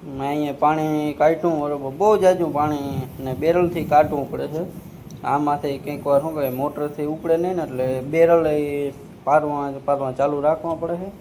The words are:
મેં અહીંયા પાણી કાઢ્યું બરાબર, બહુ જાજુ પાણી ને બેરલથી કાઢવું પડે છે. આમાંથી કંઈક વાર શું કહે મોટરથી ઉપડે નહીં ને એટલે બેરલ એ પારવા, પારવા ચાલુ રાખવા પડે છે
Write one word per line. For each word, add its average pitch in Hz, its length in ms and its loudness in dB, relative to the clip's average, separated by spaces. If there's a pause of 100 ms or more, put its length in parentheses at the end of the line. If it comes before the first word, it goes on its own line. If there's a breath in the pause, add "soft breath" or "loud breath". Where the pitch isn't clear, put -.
મેં 135 200 -6
અહીંયા 147 340 -2
પાણી 151 580 0
કાઢ્યું 160 400 2
બરાબર, 143 300 -4 (100)
બહુ 202 80 4 (140)
જાજુ 185 240 4 (120)
પાણી 143 360 0 (320)
ને 131 100 -4
બેરલથી 170 560 2
કાઢવું 147 400 4
પડે 135 220 -6
છે. 156 80 -4 (720)
આમાંથી 143 520 0
કંઈક 143 220 -8
વાર 143 160 4
શું 160 140 -4
કહે 139 140 -2 (100)
મોટરથી 147 540 -4
ઉપડે 165 240 0
નહીં 180 200 0
ને 160 80 -2
એટલે 127 220 -2 (240)
બેરલ 165 360 6
એ 151 120 2 (680)
પારવા, 147 400 2 (220)
પારવા 135 320 0
ચાલુ 143 260 2
રાખવા 160 360 0
પડે 170 200 -4
છે 190 80 -10 (120)